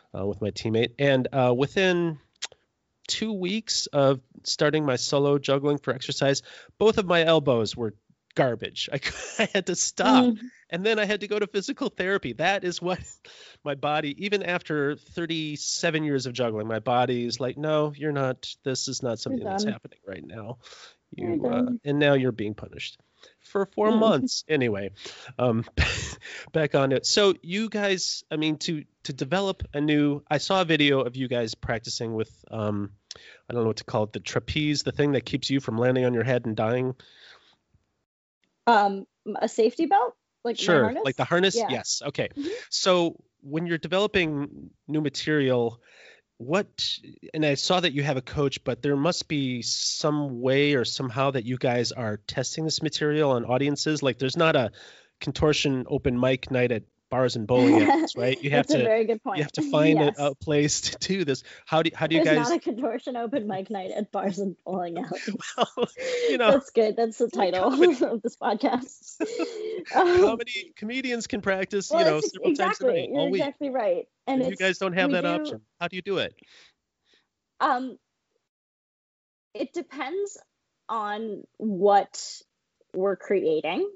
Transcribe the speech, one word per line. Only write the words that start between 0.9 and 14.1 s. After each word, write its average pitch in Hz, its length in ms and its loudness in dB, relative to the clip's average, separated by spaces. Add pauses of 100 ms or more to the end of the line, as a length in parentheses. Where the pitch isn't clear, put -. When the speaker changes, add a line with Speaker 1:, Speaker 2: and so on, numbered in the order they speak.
Speaker 1:
And, 135 340 2
uh, 127 240 2
within 170 600 0 (880)
two 220 260 -4
weeks 196 540 -4
of 139 340 4 (220)
starting 151 420 0
my 131 120 2
solo 143 420 2
juggling 139 400 0
for 135 160 -2
exercise, 139 480 0 (360)
both 208 200 4
of 190 80 0
my 170 180 4
elbows 139 520 4
were 113 180 -6 (400)
garbage. 123 580 -2
I, 139 60 -2 (400)
<laughs> - 40 -
I 196 100 0
had 196 140 0
to 175 100 -2
stop. 254 500 4
Speaker 2:
Mm. 220 120 0 (320)
Speaker 1:
And 180 140 -4
then 220 140 2
I 208 60 0
had 208 160 -2
to 202 80 -8
go 202 100 -2
to 208 80 -2
physical 208 420 -4
therapy. 190 440 -2
That 180 320 0
is 175 180 -6
what 180 160 -2 (320)
<laughs> - 340 -20
my 143 120 -4
body, 151 500 -4